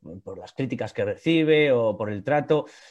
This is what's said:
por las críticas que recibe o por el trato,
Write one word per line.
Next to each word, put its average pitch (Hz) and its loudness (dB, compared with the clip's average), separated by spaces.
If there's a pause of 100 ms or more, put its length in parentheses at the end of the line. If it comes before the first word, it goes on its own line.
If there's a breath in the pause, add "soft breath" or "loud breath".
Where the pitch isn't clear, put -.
(240)
por 92 -14
las 101 -18
críticas 120 -6
que 107 -4
recibe 151 2
o 113 2
por 107 -4
el 104 -6
trato, 147 0 (260 loud breath)